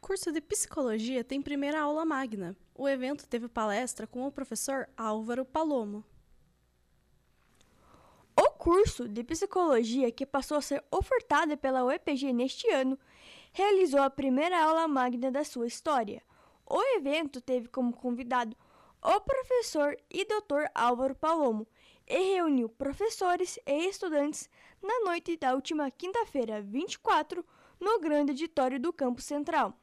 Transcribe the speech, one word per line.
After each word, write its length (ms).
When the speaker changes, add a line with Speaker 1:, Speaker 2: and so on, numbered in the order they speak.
Speaker 1:
Curso 300
de 100
Psicologia 840
tem 180
primeira 380
aula 240
magna. 520
O 160
evento 380
teve 220
palestra 580
com 200
o 40
professor 680
Álvaro 480
Palomo. 600
Speaker 2:
O 140
curso 580
de 160
Psicologia, 880
que 120
passou 340
a 40
ser 280
ofertado 680
pela 280
U 60
E 80
P 160
G 180
neste 380
ano, 260
realizou 500
a 80
primeira 520
aula 240
magna 460
da 100
sua 240
história. 560
O 160
evento 440
teve 280
como 240
convidado 640
o 160
professor 760
e 160
doutor 480
Álvaro 400
Palomo 540
e 280
reuniu 340
professores 1000
e 220
estudantes 600
na 200
noite 360
da 180
última 360
quinta-feira, 720
vinte 300
e 80
quatro, 440
no 180
Grande 320
Auditório 480
do 140
Campo 280
Central. 640